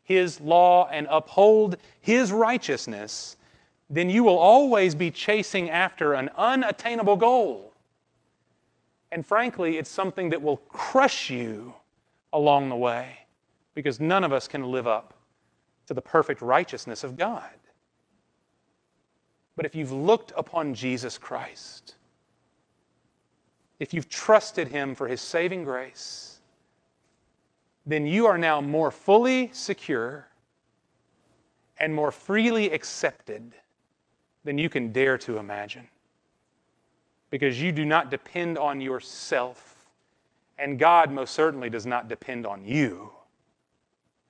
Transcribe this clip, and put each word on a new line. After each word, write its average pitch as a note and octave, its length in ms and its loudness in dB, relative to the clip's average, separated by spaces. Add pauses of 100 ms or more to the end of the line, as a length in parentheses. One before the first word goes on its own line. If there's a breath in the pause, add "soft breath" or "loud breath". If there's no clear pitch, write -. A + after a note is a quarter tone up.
His F#3 360 0
law F3 480 6
and D3 220 -6
uphold G3 680 4 (240 soft breath)
His A#3 300 2
righteousness, D3 1080 -2 (540 soft breath)
then E3+ 200 0
you A3 120 4
will F#3+ 160 6
always G#3 560 6
be E3 160 -2
chasing G3 600 -2
after E3 440 0
an C3+ 220 -4
unattainable A3+ 800 0
goal. F#3 560 2 (1400)
And E3+ 120 -6
frankly, G3+ 540 0
it's D#3+ 120 -8
something F#3+ 400 -4
that D#3 120 -4
will D3 140 0
crush - 760 0
you A#2+ 420 -8 (600)
along C#3+ 360 4
the B2+ 80 -6
way, B2 420 -2 (560)
because C3+ 260 -6
none F3+ 240 2
of D3+ 80 -2
us C3 160 -2
can C#3 220 -8
live B2+ 160 -4
up A2+ 280 -2 (720)
to - 80 -8
the B2 80 -8
perfect D3 400 0
righteousness B2 640 -2
of C3 120 -12
God. G3 320 -6 (2000)
But D#3 100 -6
if D3+ 100 -8
you've D3 180 -8
looked E3+ 440 0
upon D3+ 380 -6
Jesus B2 420 -6
Christ, - 800 -16 (1800)
if - 160 -10
you've E3+ 140 -6
trusted G3+ 600 2
Him C#3 260 -6
for B2 140 -6
His B2 120 -6
saving F3 440 -4
grace, - 760 -12 (1500)
then D3 200 -2
you G3+ 200 2
are G3 100 4
now D#3+ 240 0
more D3 300 -2
fully B3 640 2
secure C#3 720 -6 (1500)
and D#3 160 -2
more D3+ 160 0
freely A3 640 0
accepted A#2 800 -8 (920)
than C#3+ 140 -4
you D#3+ 100 0
can A#2+ 240 -4
dare C3 260 2
to A2+ 200 -8
imagine. G#2 500 -12 (1400)
Because C3 300 -2
you F3 120 -2
do D#3 120 -4
not C#3+ 260 0
depend E3+ 460 -6
on C#3+ 240 -4
yourself, B2+ 1080 -8 (720)
and C#3 200 -6
God D#3+ 320 6
most C3+ 240 -8
certainly C#3+ 340 -2
does A2 160 -8
not A#2+ 240 -6
depend A#2+ 380 -10
on G2+ 180 -12
you. A2 460 -2 (1200)